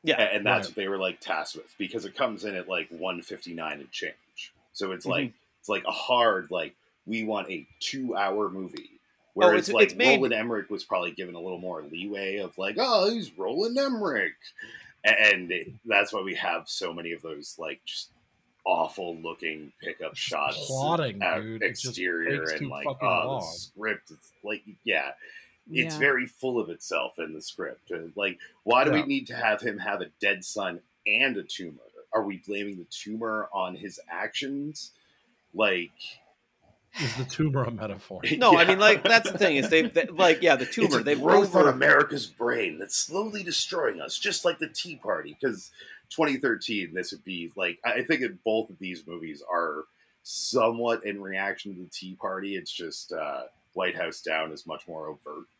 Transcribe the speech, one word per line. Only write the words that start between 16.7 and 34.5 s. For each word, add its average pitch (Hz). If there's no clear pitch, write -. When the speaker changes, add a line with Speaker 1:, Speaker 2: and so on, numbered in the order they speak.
Speaker 2:
many 85
of 80
those, 76
like, 80
just -
awful 87
looking 80
pickup 80
Speaker 3:
It's -
just -
Speaker 2:
shots 76
Speaker 3:
plotting, 135
Speaker 2:
at 87
Speaker 3:
dude. 110
It 95
just -
Speaker 2:
exterior 85
Speaker 3:
takes 80
Speaker 2:
and, 76
Speaker 3:
too 71
Speaker 2:
like, 71
Speaker 3:
fucking 135
Speaker 2:
"Oh, 90
the -
Speaker 3:
long. 127
Speaker 2:
script 104
is," -
like, 104
yeah. 73
It's 160
Speaker 4:
Yeah. 151
Speaker 2:
very 131
full 127
of 85
itself 82
in 80
the 78
script. -
And, 85
like, 98
why 123
do 151
we 151
Speaker 3:
Yeah. 135
Speaker 2:
need 139
to -
have 110
him 110
have 101
a 92
dead 98
son 92
and 120
a 98
tumor? 82
Are 110
we 98
blaming 101
the 85
tumor 110
on 92
his 95
actions? 139